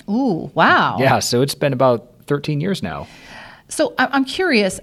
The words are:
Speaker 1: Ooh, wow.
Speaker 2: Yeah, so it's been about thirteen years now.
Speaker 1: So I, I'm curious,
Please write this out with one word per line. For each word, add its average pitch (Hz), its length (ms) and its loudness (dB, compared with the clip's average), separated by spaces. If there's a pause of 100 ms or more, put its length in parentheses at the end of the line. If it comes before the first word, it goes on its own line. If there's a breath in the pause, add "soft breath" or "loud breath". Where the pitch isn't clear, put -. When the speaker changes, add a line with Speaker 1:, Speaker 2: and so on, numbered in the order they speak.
Speaker 1:
Ooh, 208 440 -2
wow. 170 460 2
Speaker 2:
Yeah, 127 200 4
so 120 220 0
it's 139 140 0
been 147 160 -2
about 127 400 2 (160)
thirteen 147 320 -2
years 180 240 -4
now. 76 240 -8 (640 loud breath)
Speaker 1:
So - 280 -2
I, 254 140 2
I'm 269 140 0
curious, 247 580 0